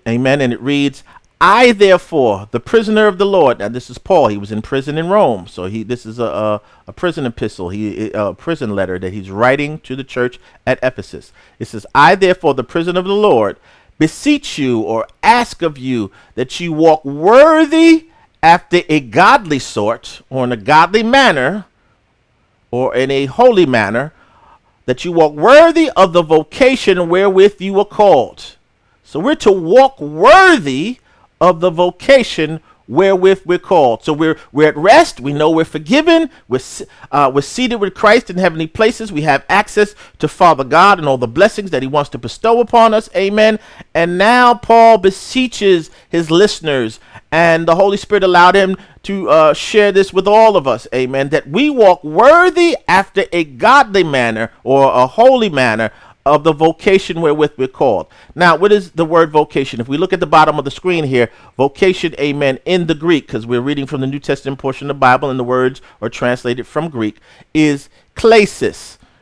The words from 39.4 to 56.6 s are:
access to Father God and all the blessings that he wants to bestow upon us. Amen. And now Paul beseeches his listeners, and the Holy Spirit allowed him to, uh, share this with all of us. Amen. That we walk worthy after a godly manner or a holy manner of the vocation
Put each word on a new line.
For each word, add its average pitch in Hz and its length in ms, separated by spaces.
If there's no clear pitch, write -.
access 208 460
to 156 100
Father 156 360
God 180 340
and 151 100
all 131 100
the 120 100
blessings 190 420
that 131 120
he 131 60
wants 143 220
to 147 80
bestow 226 420
upon 226 320
us. 220 220
Amen. 208 440
And 175 240
now 240 360
Paul 226 440
beseeches 190 920
his 165 220
listeners, 156 680
and 165 360
the 165 100
Holy 202 200
Spirit 202 280
allowed 180 320
him 190 200
to, 196 260
uh, 156 240
share 208 360
this 190 220
with 185 160
all 214 280
of 147 100
us. 117 280
Amen. 131 360
That 139 180
we 247 220
walk 214 340
worthy 311 720
after 190 460
a 170 120
godly 196 600
manner 117 460
or 135 280
a 127 140
holy 233 420
manner 117 420
of 147 200
the 160 80
vocation 165 680